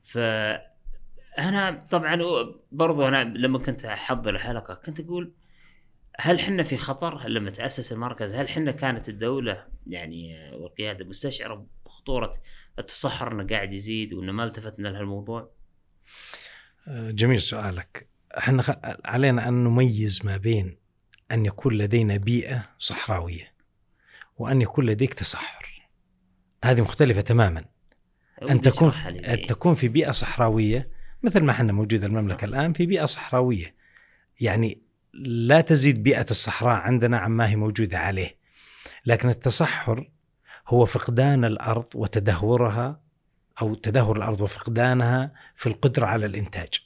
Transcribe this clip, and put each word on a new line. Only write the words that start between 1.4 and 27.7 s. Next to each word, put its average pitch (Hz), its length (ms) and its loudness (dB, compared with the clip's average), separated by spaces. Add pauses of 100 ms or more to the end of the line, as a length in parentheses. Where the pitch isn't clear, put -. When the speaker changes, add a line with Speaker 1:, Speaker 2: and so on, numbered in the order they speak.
Speaker 1:
طبعًا 170 300 0 (500)
برضو 147 360 2
أنا 135 160 4
لما 123 360 0
كنت - 260 -6
أحضر 110 500 -4
الحلقة 117 380 -8
كنت 156 260 -14
أقول 175 340 -8 (880)
هل 165 200 2
حنا 185 240 -2
في 139 140 -4
خطر؟ 139 400 -6
هل 117 160 -6
لما 104 180 -4
تأسس 120 400 -6
المركز 113 420 -8
هل 135 160 -4
حنا 156 220 -4
كانت 123 380 -6
الدولة 113 560 -4 (220)
يعني 82 640 -14
والقيادة 92 520 -10
مستشعرة 110 600 -10 (200)
بخطورة 123 460 -4 (480)
التصحر - 520 -6
إنه 104 160 -6
قاعد 98 260 -2
يزيد 107 400 -6
وإنه 90 180 -8
ما 107 120 -4
التفتنا 107 440 -8
لهالموضوع؟ 101 600 -8 (1400)
Speaker 2:
آه، 117 240 -8
جميل 110 300 4
سؤالك. 101 640 -8 (300)
حنا 131 240 2
خ-، - 180 -2 (260)
علينا 123 420 2
أن 123 160 2
نميز 117 600 4
ما 98 140 -2
بين 98 400 -2 (540)
أن 113 140 2
يكون 107 280 0
لدينا 104 440 2
بيئة 117 480 -2 (120)
صحراوية 87 760 -4 (840)
وأن 127 240 2
يكون 120 240 2
لديك 113 280 2
تصحر. - 760 -6 (760)
هذه 120 180 4
مختلفة 110 400 2
تمامًا. 98 440 4 (760)